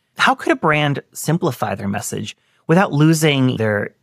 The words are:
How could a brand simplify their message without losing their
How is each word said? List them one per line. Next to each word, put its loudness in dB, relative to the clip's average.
How 0
could -4
a 0
brand 0
simplify -2
their -8
message -8
without 2
losing 2
their -2